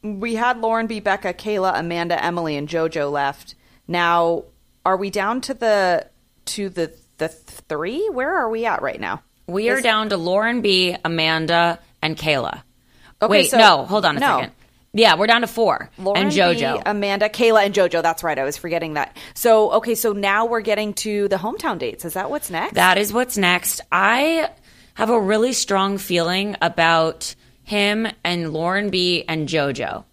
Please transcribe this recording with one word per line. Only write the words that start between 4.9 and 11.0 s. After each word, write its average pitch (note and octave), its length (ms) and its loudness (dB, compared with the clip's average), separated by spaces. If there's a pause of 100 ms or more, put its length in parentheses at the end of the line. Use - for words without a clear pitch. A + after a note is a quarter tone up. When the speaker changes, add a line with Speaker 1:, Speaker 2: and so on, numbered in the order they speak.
Speaker 1:
we G3 120 -4
down G#3 300 -2
to C4+ 140 -8
the, G3+ 520 2 (380)
to G3+ 240 -6
the, E3+ 240 -4 (260)
the D#3+ 100 -2
th-, D#3+ 100 -12 (300)
three? G#3 420 -4
Where C#4+ 260 -2
are B3 140 0
we A3+ 160 -2
at G3 160 -2
right - 180 -4
now? G2 220 -6 (260)
Speaker 2:
We G3+ 220 0
are C4 80 2
Speaker 1:
Is C4 40 -4
Speaker 2:
down A3 280 2
to G3+ 80 0
Lauren G#3 420 0
B, F#3 340 2 (100)